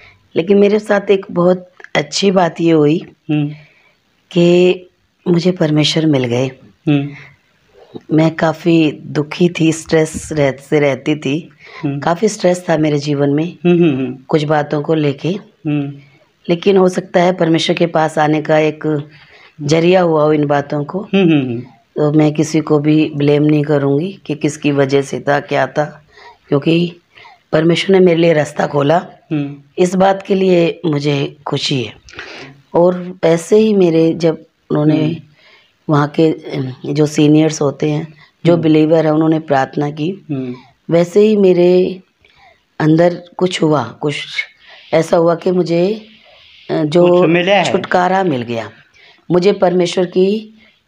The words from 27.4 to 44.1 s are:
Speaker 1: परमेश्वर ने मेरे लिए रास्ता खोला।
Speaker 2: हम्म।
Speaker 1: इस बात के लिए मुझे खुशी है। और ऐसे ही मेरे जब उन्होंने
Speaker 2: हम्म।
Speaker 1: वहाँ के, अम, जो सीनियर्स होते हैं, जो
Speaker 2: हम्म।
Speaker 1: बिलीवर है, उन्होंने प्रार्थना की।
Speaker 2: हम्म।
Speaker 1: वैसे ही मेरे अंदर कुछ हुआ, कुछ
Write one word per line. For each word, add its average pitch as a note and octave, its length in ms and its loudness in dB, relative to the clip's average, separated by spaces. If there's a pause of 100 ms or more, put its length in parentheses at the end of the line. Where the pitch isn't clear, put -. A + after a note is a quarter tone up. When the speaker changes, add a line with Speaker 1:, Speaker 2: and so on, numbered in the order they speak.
Speaker 1:
परमेश्वर E3+ 480 2
ने F#3 60 6
मेरे E3 160 2
लिए E3+ 120 4
रास्ता D3+ 340 -2
खोला। D3 380 0 (260)
Speaker 2:
हम्म। C#3+ 240 -6 (220)
Speaker 1:
इस F3+ 180 0
बात F#3+ 320 0
के G3+ 80 0
लिए F3 500 0
मुझे C#3+ 600 -2
खुशी C#3 380 -4
है। G#2 100 -12 (800)
और F3+ 500 0
ऐसे E3 340 2
ही A3 160 2
मेरे E3 400 2
जब D#3+ 280 -2 (280)
उन्होंने D#3 360 0
Speaker 2:
हम्म। E3 100 -4 (720)
Speaker 1:
वहाँ D3 180 2
के, D#3+ 240 2
अम, C3+ 640 -8
जो D3+ 120 2
सीनियर्स D3+ 560 2
होते D3 300 -2
हैं, D#3 220 -6 (320)
जो E3+ 80 4
Speaker 2:
हम्म। E3 100 0
Speaker 1:
बिलीवर D#3 420 4
है, D#3 80 2
उन्होंने D#3+ 260 0
प्रार्थना D3 500 -2
की। D3+ 420 -8
Speaker 2:
हम्म। B2+ 240 -8 (340)
Speaker 1:
वैसे F3 300 2
ही G#3+ 160 4
मेरे F3+ 640 2 (800)
अंदर D#3+ 440 2 (140)
कुछ F#3 240 -2
हुआ, D3+ 220 2
कुछ C3 320 -8 (800)